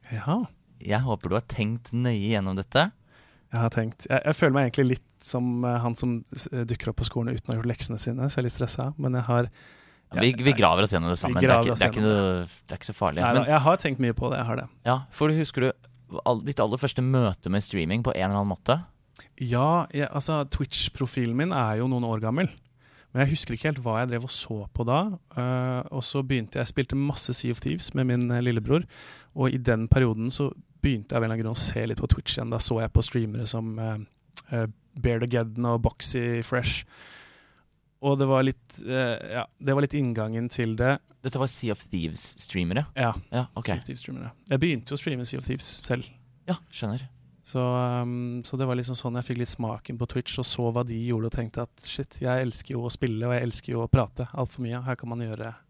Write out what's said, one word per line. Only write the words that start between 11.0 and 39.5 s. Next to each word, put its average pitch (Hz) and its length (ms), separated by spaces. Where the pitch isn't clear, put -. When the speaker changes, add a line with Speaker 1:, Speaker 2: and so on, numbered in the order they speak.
Speaker 2:
det 90 60
Speaker 1:
vi - 80
Speaker 2:
sammen. 85 180
Det 131 60
er - 20
Speaker 1:
graver 117 160
Speaker 2:
ikke, - 80
Speaker 1:
oss - 60
Speaker 2:
det - 80
er - 60
ikke 107 80
Speaker 1:
gjennom 107 160
det. 98 80
Speaker 2:
noe, 90 420
det - 80
er - 60
ikke - 100
så - 80
farlig. 85 240
Speaker 1:
Nei 120 100
da, 131 80
Speaker 2:
Men 117 80
Speaker 1:
jeg 151 160
har 175 160
tenkt 131 220
mye 120 160
på 123 100
det, 135 80
jeg 117 140
har 120 100
det. 127 60
Speaker 2:
Ja, 127 120
for 151 200
du 156 80
husker 139 260
du - 600
all-, 117 200
ditt 135 160
aller 110 220
første 135 220
møte 120 440
med 101 160
streaming 98 400
på 127 80
en 87 140
eller 101 160
annen 101 80
måte? 120 260
Speaker 1:
Ja, 139 560
jeg, 143 160
altså, 147 400
Twitch-profilen 123 840
min 165 200
er 110 240
jo 123 100
noen 123 160
år 110 160
gammel. 135 300
Men 131 80
jeg 139 140
husker - 180
ikke 156 160
helt 131 100
hva 117 200
jeg 127 100
drev 120 160
og - 80
så - 220
på 117 100
da. 131 140
Eh, 127 420
og 127 80
så - 180
begynte 131 380
jeg, 120 60
jeg - 80
spilte 135 260
masse 139 340
Sea 120 220
of - 80
Thieves 151 320
med 127 160
min, 123 180
eh, 120 140
lillebror. 123 400
Og 131 160
i - 20
den 117 300
perioden 113 480
så 143 140
begynte 131 320
jeg - 20
av 113 60
en 110 80
eller 113 80
annen 110 60
grunn 113 100
å - 40
se - 280
litt 113 160
på - 80
Twitch - 240
igjen. 117 160
Da 117 80
så 113 240
jeg 113 100
på 117 100
streamere 110 440
som, 113 320
eh, 110 240
eh, 113 160
Bear 117 240
the 120 80
Geddon 117 340
og 117 220
Boxy 120 560
Fresh. 127 400
Og 139 180
det 135 100
var 131 160
litt, - 380
eh, 127 340
ja, 117 60